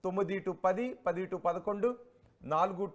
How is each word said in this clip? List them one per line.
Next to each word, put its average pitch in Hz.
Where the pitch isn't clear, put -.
తొమ్మిది 190
to 185
పది, 190
పది 180
to 185
పదకొండు, 202
నాలుగు 175